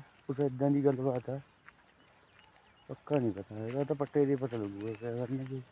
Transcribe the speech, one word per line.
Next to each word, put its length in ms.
ਕੁਛ 140
ਏਦਾਂ 300
ਦੀ 140
ਗੱਲਬਾਤ 460
ਆ, 100
ਪੱਕਾ 300
ਨਹੀਂ 140
ਪਤਾ 220
ਹੈਗਾ। 300
ਤਾਂ 120
ਪੱਟੇ 300
ਦੇ 100
ਪਤਾ 200
ਲੱਗੂਗਾ 360
ਕਿਆ 240
ਕਰਨਗੇ। 440